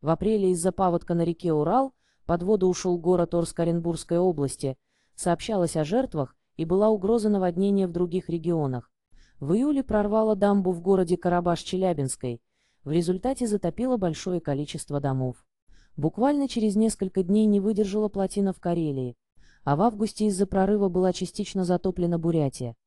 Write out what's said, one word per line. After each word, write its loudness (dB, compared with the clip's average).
В -4
апреле 2
из-за 0
паводка 0
на 2
реке 0
Урал 2
под 0
воду 2
ушёл 0
город 0
Орск -2
Оренбургской -2
области. 0
Сообщалось -2
о 0
жертвах -2
и -4
была 2
угроза 2
наводнения 2
в -6
других -2
регионах. -2
В -2
июле 2
прорвало 0
дамбу 2
в -4
городе 2
Карабаш 0
Челябинской. -2
В -6
результате 0
затопило -2
большое -2
количество -4
домов. -2
Буквально 0
через 0
несколько 0
дней 2
не 4
выдержала 0
плотина -2
в -8
Карелии. -4
А 2
в 2
августе 0
из-за 0
прорыва 2
была 2
частично -6
затоплена 0
Бурятия. -2